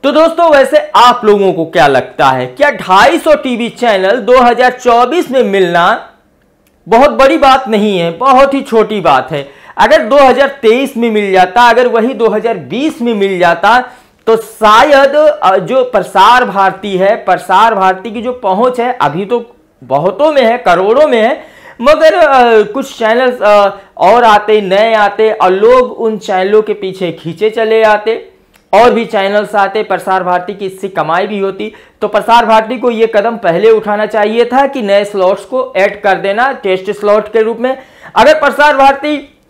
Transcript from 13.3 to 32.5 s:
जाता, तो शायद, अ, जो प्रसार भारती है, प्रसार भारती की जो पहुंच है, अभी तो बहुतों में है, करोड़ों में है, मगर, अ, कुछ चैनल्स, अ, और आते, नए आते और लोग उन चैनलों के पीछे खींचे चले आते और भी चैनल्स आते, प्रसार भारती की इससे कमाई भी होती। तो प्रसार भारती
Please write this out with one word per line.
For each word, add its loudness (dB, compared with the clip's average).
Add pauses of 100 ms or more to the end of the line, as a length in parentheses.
जाता, 2 (440)
तो 2
शायद, 2 (280)
अ, 2
जो -2
प्रसार 2
भारती -4
है, 2
प्रसार 0
भारती -2
की -10
जो -6
पहुंच -2
है, -4
अभी -4
तो -6 (280)
बहुतों -2
में 0
है, 0
करोड़ों 0
में 0
है, -2 (380)
मगर, 4
अ, 4 (100)
कुछ -10
चैनल्स, -2
अ, 4 (280)
और 2
आते, 2
नए 0
आते 0
और -2
लोग 2
उन -6
चैनलों -2
के -6
पीछे -8
खींचे -6
चले 0
आते -2 (440)
और 4
भी -2
चैनल्स -4
आते, -2
प्रसार -4
भारती -4
की -10
इससे -10
कमाई -4
भी -8
होती। -8 (280)
तो -4
प्रसार 0
भारती 0